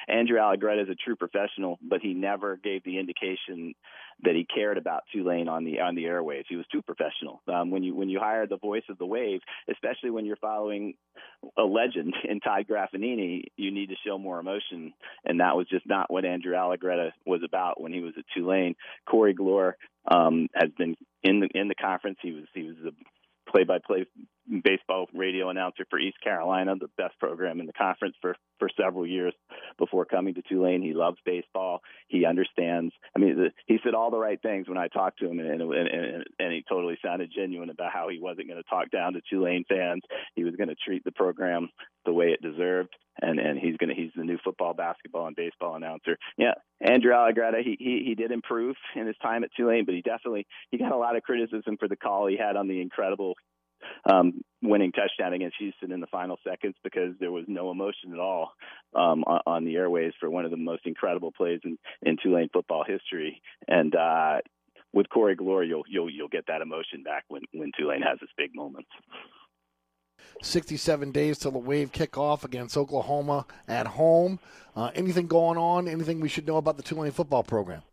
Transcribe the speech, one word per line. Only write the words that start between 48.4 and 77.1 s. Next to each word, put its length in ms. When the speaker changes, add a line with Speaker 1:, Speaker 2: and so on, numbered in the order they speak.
Speaker 1:
in 140
his 120
time 220
at 140
Tulane, 280
but 120
he 60
definitely, 440
he 80
got 140
a 40
lot 200
of 80
criticism 540
for 100
the 80
call 320
he 80
had 180
on 140
the 120
incredible, 540
um, 340
winning 300
touchdown 400
against 260
Houston 320
in 100
the 60
final 320
seconds 360
because 340
there 140
was 160
no 240
emotion 400
at 80
all, 320
um, 320
on, 220
on 160
the 100
airways 460
for 100
one 140
of 80
the 40
most 300
incredible 460
plays 320
in, 120
in 200
Tulane 300
football 340
history. 560
And, 300
uh, 460
with 160
Corey 260
Glore, 320
you'll, 220
you'll, 200
you'll 200
get 180
that 160
emotion 400
back 240
when, 160
when 240
Tulane 260
has 200
its 140
big 180
moments. 360
Speaker 2:
Sixty-seven 680
days 280
till 120
the 80
Wave 320
kickoff 540
against 320
Oklahoma 680
at 220
home. 500
Uh, 180
anything 320
going 320
on? 300
Anything 320
we 80
should 180
know 120
about 180
the 80
Tulane 260